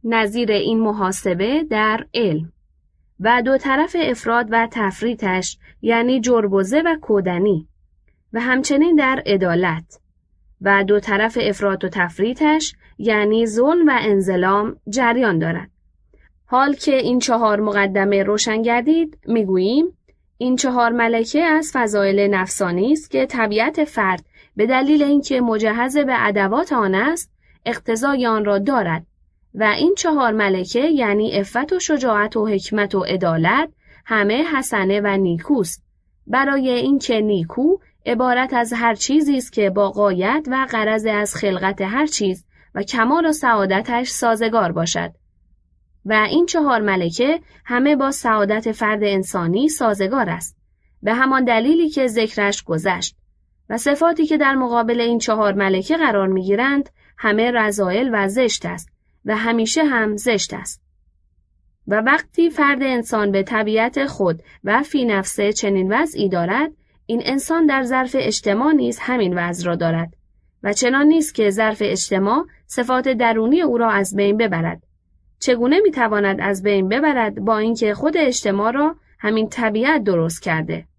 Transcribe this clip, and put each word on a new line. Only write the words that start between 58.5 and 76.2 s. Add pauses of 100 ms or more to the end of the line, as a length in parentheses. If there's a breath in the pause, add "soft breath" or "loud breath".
است (360)
و
همیشه
هم
زشت
است. (1040)
و
وقتی
فرد
انسان
به
طبیعت
خود (220 soft breath)
و
فی
نفسه
چنین
وضعی
دارد، (360)
این
انسان
در
ظرف
اجتماع
نیز
همین
وضع
را
دارد (480)
و
چنان
نیست
که
ظرف
اجتماع (200 soft breath)
صفات
درونی
او
را
از
بین
ببرد. (580)
چگونه
می‌تواند